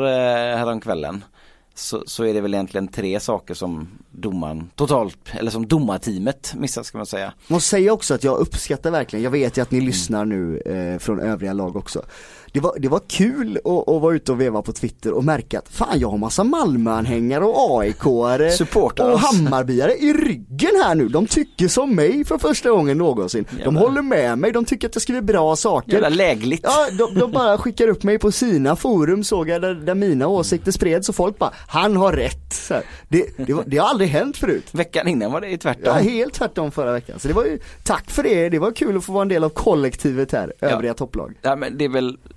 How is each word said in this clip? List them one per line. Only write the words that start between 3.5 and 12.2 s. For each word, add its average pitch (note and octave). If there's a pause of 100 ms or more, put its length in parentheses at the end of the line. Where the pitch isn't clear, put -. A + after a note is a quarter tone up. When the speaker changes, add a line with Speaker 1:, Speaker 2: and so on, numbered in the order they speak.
Speaker 1:
som E2+ (240)
domaren E2
totalt, C3 (140)
eller A2+
som A2+
domarteamet A2+
missar, A#2
ska -
man G#2+
säga. G2 (140)
Speaker 2:
Måste E3
säga G3+
också G#3+
att B2
jag C3
uppskattar -
verkligen, A#2+
jag B2+
vet C3
ju C3
att A#2+
ni C3
Speaker 1:
Mm. B2+
Speaker 2:
lyssnar G#2
nu, F#2
eh, F2+
från G#2+
övriga G2
lag F#2+
också. - (520)